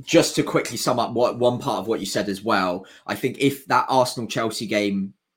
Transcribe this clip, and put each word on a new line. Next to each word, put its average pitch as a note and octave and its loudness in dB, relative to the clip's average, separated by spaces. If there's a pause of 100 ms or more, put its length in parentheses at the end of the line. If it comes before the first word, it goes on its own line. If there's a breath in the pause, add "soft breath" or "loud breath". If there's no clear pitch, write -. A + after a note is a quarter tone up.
just - 4
to D#3+ 2
quickly - -2
sum B2 0
up G2+ -2
what, A#2 2
one A#2+ 2
part A2 -2
of G2 -6
what A2+ 0
you F#2+ -6
said G2+ -2
as G2 -4
well, F#2+ 0 (180 loud breath)
I G2+ -4
think A#2+ -4
if C#3 0
that B2+ 4
Arsenal-Chelsea A#2 -2
game G2+ -2 (240)